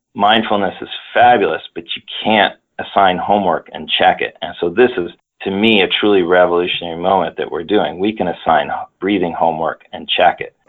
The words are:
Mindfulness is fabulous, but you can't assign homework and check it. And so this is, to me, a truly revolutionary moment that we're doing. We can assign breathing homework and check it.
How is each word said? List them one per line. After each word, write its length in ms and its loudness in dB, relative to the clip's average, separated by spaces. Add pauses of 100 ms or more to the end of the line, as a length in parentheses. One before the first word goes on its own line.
(160)
Mindfulness 640 2
is 80 -12 (240)
fabulous, 480 4 (140)
but 80 -10 (120)
you 60 -14 (220)
can't 320 2 (240)
assign 380 2
homework 560 0
and 140 -12
check 340 2
it. 200 -6
And 180 -10
so 100 -2
this 280 4
is, 140 -6 (300)
to 100 -6
me, 320 2
a 40 2
truly 360 2
revolutionary 760 0
moment 400 0
that 140 -8
we're 120 -6
doing. 360 -2
We 120 -2
can 160 -4
assign 440 0 (280)
breathing 340 -2
homework 600 -4
and 160 -12
check 320 0
it. 140 -14 (140)